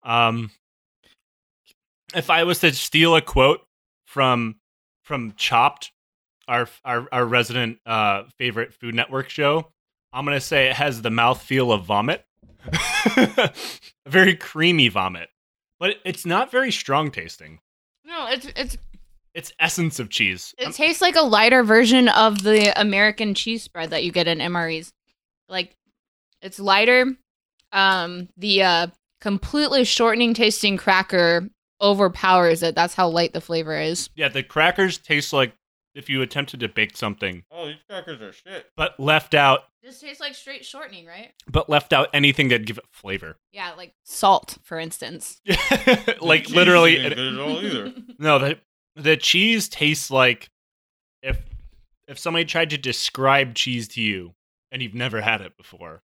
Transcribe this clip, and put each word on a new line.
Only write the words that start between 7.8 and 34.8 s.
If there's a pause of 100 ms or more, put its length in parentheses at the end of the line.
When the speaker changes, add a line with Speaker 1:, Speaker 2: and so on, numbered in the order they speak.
Speaker 1:
uh, (140)
favorite
Food
Network
show, (400)
I'm
gonna
say
it
has
the
mouthfeel
of
vomit. (400)
<laughs> (440)
A (540)
very
creamy
vomit. (500)
But
it's
not
very
strong
tasting. (460)
Speaker 2:
No,
it's, (100)
it's (580)
Speaker 1:
It's
essence
of
cheese.
Speaker 2:
It
Speaker 1:
Um,
Speaker 2:
tastes
like
a
lighter
version
of
the
American
cheese
spread
that
you
get
in
M
R
Es. (560)
Like, (680)
it's
lighter. (560)
Um,
the,
uh, (340)
completely
shortening
tasting
cracker (320)
overpowers
it.
That's
how
light
the
flavor
is.
Speaker 1:
Yeah,
the
crackers